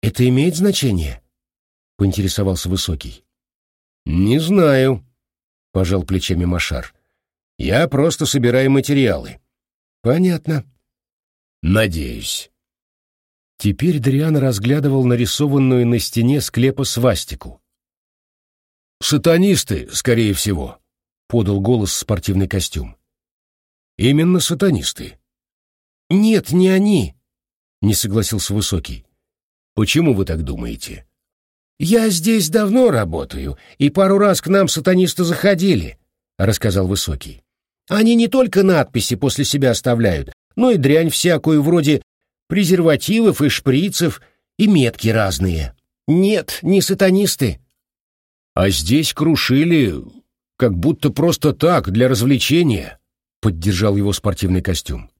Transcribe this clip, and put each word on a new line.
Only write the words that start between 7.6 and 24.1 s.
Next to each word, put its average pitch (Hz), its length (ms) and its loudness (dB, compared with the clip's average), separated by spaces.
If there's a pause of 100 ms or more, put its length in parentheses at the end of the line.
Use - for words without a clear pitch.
просто 151 380 0
собираю 127 460 2
материалы. 131 680 0 (600)
Понятно. 156 640 0 (960)
Надеюсь. 80 920 -4 (1040)
Теперь 147 420 -2
Дриан 139 380 0
разглядывал 135 680 0
нарисованную 127 800 0
на 120 140 0
стене 123 420 0
склепа 131 420 -2
свастику. - 800 -4 (1400)
"Сатанисты, 170 960 0
скорее 113 400 0
всего", 85 460 -6 (480)
подал 101 320 0
голос 104 340 0
спортивный 98 540 -2
костюм. 69 500 -8 (1000)
"Именно 156 420 2